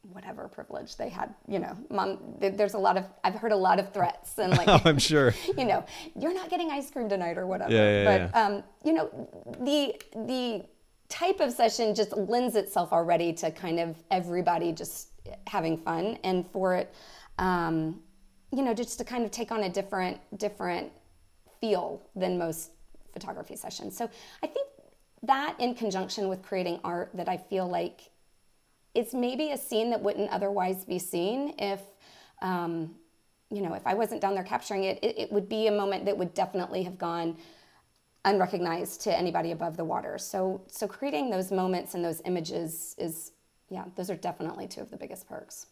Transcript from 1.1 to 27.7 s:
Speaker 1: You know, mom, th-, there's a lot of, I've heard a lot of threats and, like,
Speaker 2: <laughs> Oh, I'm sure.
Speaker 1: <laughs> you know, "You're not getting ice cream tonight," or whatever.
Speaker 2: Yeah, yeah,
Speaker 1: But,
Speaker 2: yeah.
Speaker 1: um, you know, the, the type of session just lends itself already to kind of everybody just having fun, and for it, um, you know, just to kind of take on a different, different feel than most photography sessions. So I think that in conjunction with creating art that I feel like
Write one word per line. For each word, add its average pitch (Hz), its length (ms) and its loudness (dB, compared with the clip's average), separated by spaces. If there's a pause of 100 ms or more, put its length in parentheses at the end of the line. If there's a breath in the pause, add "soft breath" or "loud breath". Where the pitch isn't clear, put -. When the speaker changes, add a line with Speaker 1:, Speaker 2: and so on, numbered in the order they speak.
Speaker 1:
You 196 100 -2
know, - 180 -2 (140)
mom, 190 300 0 (200)
th-, 196 160 2
there's 208 200 2
a 196 120 0
lot 185 80 6
of, 185 100 0 (180)
I've 190 120 2
heard 214 180 2
a 190 160 4
lot 185 100 6
of 190 120 -4
threats - 460 -2
and, 185 180 4
like, - 120 6
Speaker 2:
<laughs> 185 80 10
Oh, 151 100 12
I'm 151 140 8
sure. 135 340 6 (120)
Speaker 1:
<laughs> - 120 0
you 254 80 2
know, 185 180 2 (320 loud breath)
"You're 330 200 -2
not 370 160 -6
getting 349 180 0
ice 277 220 -6
cream 226 180 -4
tonight," 175 300 0
or 185 80 -2
whatever. 185 260 -2
Speaker 2:
Yeah, 104 300 8
yeah, - 20 4
Speaker 1:
But, 95 160 6 (160)
Speaker 2:
yeah. 220 80 8
Speaker 1:
um, 101 180 -2 (220)
you 311 80 4
know, - 140 2 (540)
the, 277 380 0 (280)
the 247 360 -2 (460)
type 381 300 0
of 269 120 2
session 220 440 4
just 208 200 0
lends 226 400 2
itself 185 380 2
already 170 400 4
to 165 160 -2
kind 170 300 -2
of 165 160 -2 (160)
everybody 175 600 2
just - 340 -10 (380)
having 165 320 0
fun, 170 460 -2
and 180 280 0
for 185 240 2
it, - 180 -2 (440 loud breath)
um, 165 640 0 (560)
you 269 80 0
know, 240 100 2
just 233 240 -4
to 240 60 -6
kind 240 220 -2
of 208 60 -6
take 233 200 -6
on 220 120 0
a 185 60 0
different, 185 480 -2 (200)
different 185 520 -4 (680)
feel 180 420 0 (140)
than 180 220 0
most 165 340 -4 (400)
photography - 460 -12
sessions. - 400 -10
So 233 120 -4 (320 loud breath)
I 302 60 -6
think 554 200 -4 (560)
that 269 360 2
in 240 160 0
conjunction 190 540 -2
with 185 140 -4
creating 180 420 -4
art 175 280 -4
that 180 140 -6
I 185 80 -2
feel 185 320 -2
like 175 420 -4 (880)